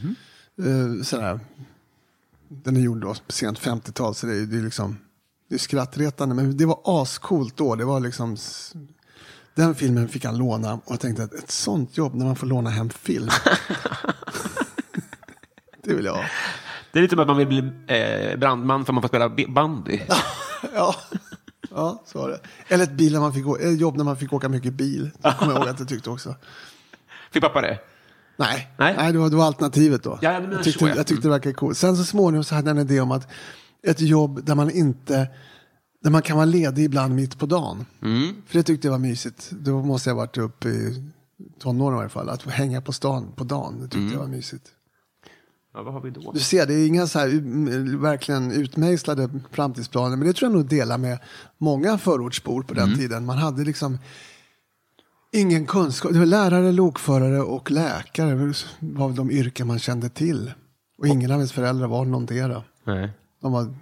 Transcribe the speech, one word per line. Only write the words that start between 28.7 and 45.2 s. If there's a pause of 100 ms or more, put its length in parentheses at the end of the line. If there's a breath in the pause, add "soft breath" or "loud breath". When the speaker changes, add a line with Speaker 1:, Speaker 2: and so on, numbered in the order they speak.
Speaker 1:
Nej.
Speaker 2:
Nej,
det
var,
det
var
alternativet
då.
Speaker 1:
Ja,
ja,
men
Speaker 2:
Jag
tyckte,
Speaker 1:
så,
ja.
Speaker 2:
jag
tyckte
det
Speaker 1:
Mm.
Speaker 2:
verkade
coolt.
Sen
så
småningom
så
hade
jag
en
idé
om
att (540 loud breath)
ett
jobb
där
man
inte, (760 soft breath)
där
man
kan
vara
ledig
ibland
mitt
på
dagen. (160)
Speaker 1:
Mm. (120)
Speaker 2:
För
det
tyckte
jag
var
mysigt.
Då
måste
jag
ha
varit
uppe
i (540)
tonåren
i
alla
fall.
Att
hänga
på
stan
på
dagen,
det
tyckte
Speaker 1:
Mm.
Speaker 2:
jag
var
mysigt. (1120 soft breath)